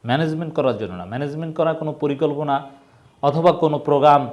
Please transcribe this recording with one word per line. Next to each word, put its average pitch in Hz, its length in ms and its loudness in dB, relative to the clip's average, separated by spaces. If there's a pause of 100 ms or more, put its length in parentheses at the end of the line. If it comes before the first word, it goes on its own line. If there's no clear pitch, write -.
ম্যানেজমেন্ট 156 480 -2
করার 127 240 0
জন্য 92 160 -6
না। 90 100 -10
ম্যানেজমেন্ট 147 520 -8
করা 165 180 0
কোনো 156 180 -6
পরিকল্পনা 147 760 -4 (520)
অথবা 160 300 4
কোনো 147 260 0
প্রোগ্রাম 143 540 4